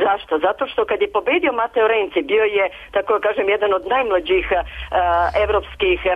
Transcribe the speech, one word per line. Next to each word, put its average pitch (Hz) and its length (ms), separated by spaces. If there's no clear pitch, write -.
Zašto? 196 340
Zato 196 280
što 233 180
kad 208 180
je 202 100
pobedio 277 400
Matteo 233 360
Renzi, 202 340
bio 208 220
je, 196 260
tako 202 280
da 202 100
kažem, 208 200
jedan 202 260
od 190 120
najmlađih, 190 680
e, 175 100
evropskih 190 560